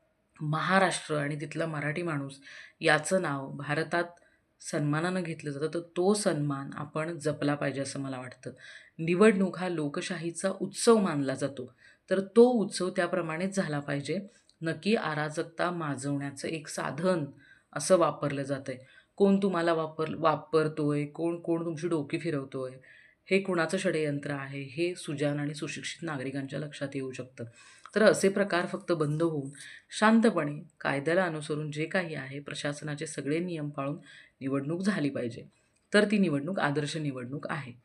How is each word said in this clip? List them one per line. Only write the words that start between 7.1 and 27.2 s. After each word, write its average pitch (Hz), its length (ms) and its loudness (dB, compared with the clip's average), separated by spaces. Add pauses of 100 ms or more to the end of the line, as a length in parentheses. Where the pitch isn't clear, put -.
जपला 147 360 0
पाहिजे 139 260 -2
असं 139 200 -6
मला 135 180 -6
वाटतं. 127 320 -12 (480)
निवडणूक 180 600 4
हा 185 100 -2
लोकशाहीचा 170 840 -4 (100)
उत्सव 226 380 6
मानला 143 360 2
जातो, 135 400 -6 (360)
तर 190 100 4
तो 233 220 6
उत्सव 202 480 4
त्याप्रमाणेच 175 640 -2
झाला 151 240 0
पाहिजे, 143 380 -2 (440)
नक्की 160 320 0
अराजकता 156 760 -2
माजवण्याचं 143 800 -4
एक 156 200 -8
साधन 165 560 -2 (480)
असं 175 260 4
वापरलं 147 440 0
जातंय. 135 360 -6 (380)
कोण 196 200 6
तुम्हाला 175 360 2
वापर-, 156 460 -2
वापरतोय, 151 880 2
कोण, 170 360 -4
कोण 170 240 0
तुमची 170 240 -4
डोकी 156 300 -2
फिरवतोय, 135 520 -4 (600)
हे 190 100 4
कुणाचं 180 380 0
षडयंत्र 151 520 0
आहे, 139 320 -6
हे 165 320 -2
सुजाण 147 440 -2
आणि 147 160 -4
सुशिक्षित - 480 -8
नागरिकांच्या 139 560 -6
लक्षात 147 360 -6
येऊ 131 180 -6
शकतं. 123 320 -12 (500)